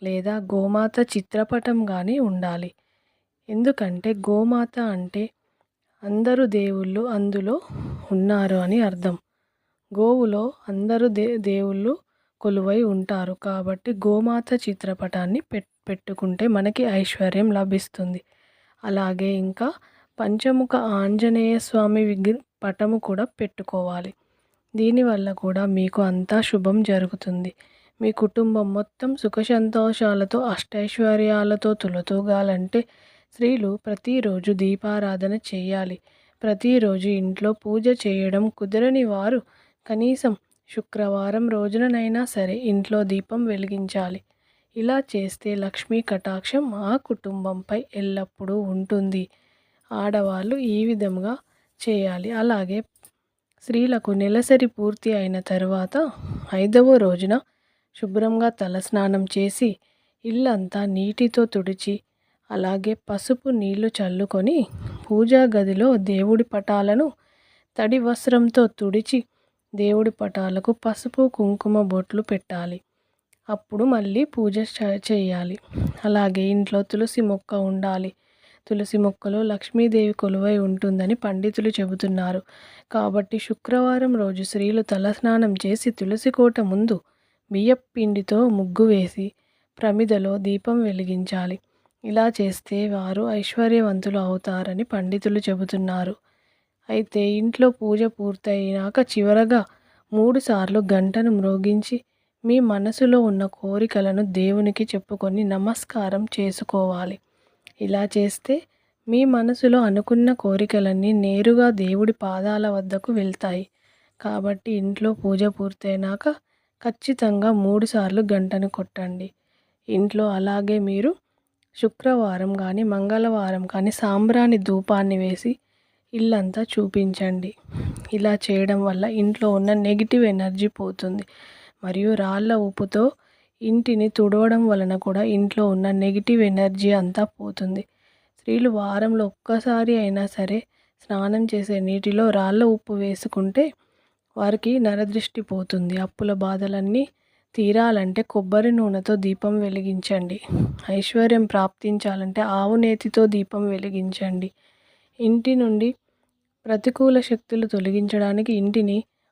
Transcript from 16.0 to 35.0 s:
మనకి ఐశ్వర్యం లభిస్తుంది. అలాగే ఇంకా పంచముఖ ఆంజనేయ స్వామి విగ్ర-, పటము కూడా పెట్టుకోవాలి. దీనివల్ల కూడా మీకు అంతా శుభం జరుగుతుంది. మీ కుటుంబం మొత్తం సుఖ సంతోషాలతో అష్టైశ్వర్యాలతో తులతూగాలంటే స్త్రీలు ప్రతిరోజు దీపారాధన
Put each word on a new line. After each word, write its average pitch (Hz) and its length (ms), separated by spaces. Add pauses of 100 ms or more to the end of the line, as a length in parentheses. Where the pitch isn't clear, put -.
మనకి 208 440
ఐశ్వర్యం 190 600
లభిస్తుంది. 196 720 (600)
అలాగే 196 500
ఇంకా 190 340 (500)
పంచముఖ 247 580 (180)
ఆంజనేయ 226 640
స్వామి 214 440
విగ్ర-, 208 400 (180)
పటము 214 360
కూడా 202 360
పెట్టుకోవాలి. 185 800 (640)
దీనివల్ల 220 580
కూడా 190 340
మీకు 190 360
అంతా 185 400
శుభం 196 420
జరుగుతుంది. 185 680 (500)
మీ 220 100
కుటుంబం 220 640
మొత్తం 208 420
సుఖ 220 260
సంతోషాలతో 220 1040
అష్టైశ్వర్యాలతో 214 1300
తులతూగాలంటే 196 1080 (500)
స్త్రీలు 240 460
ప్రతిరోజు 208 760
దీపారాధన 196 800 (120)